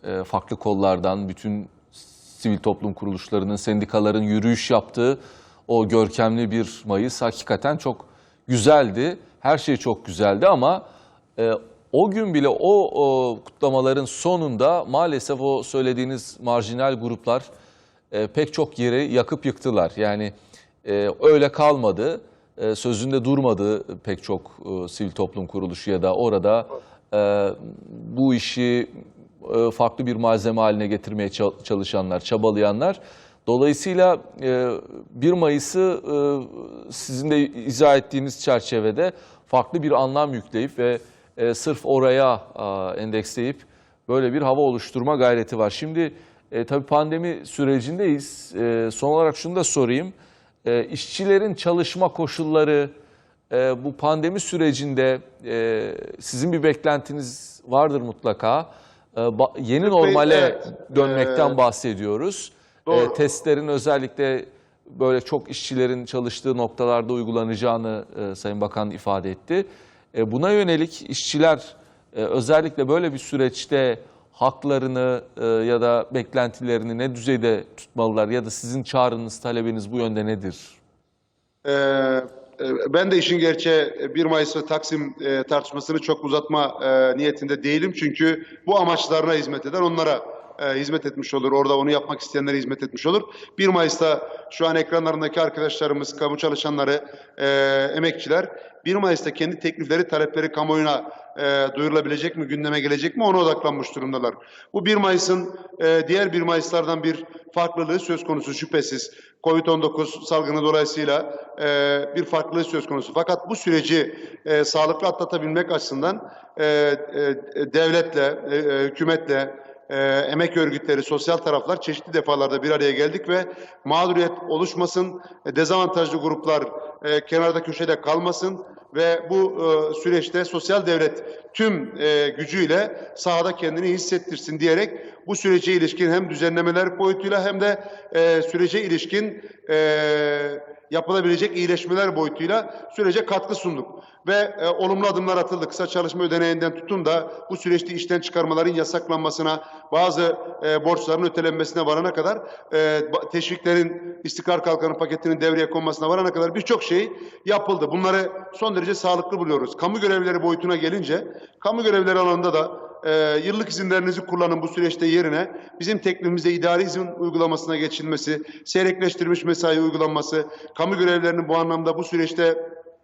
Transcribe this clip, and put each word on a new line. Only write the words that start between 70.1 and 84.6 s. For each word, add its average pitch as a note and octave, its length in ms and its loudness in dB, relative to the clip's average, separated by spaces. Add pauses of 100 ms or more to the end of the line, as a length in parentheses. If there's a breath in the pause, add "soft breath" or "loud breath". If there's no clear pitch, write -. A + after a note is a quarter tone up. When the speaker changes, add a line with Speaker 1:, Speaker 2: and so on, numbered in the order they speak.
Speaker 1:
E, A2+ 160 0
buna D3+ 180 2
yönelik E3+ 600 0
işçiler, D3+ 640 0 (400 soft breath)
e, A2 60 -2
özellikle C#3 680 2
böyle E3 240 2
bir C3+ 60 -8
süreçte C3 800 0 (340 loud breath)
haklarını, B2+ 880 0 (140)
e, A#2 100 -2
ya A2+ 340 2
da A#2+ 340 2
beklentilerini A#2+ 840 -2
ne B2+ 160 -4
düzeyde A#2 500 0 (120)
tutmalılar A2 520 0
ya A#2 180 -2
da A2+ 40 -8
sizin B2 320 -8
çağrınız, A#2 580 -2
talebiniz A2+ 520 -4
bu B2 40 -4
yönde A2 300 -2
nedir? G2 300 -4 (1120)
Speaker 2:
Ee, C#3+ 40 -2
e, C3+ 540 2 (640)
ben F3+ 220 2
de F#3 80 4
işin E3+ 200 2
gerçeği, D#3+ 440 4 (180)
e, C#3 140 -6
bir D#3+ 100 2
Mayıs D#3 320 2
ve D3+ 100 -4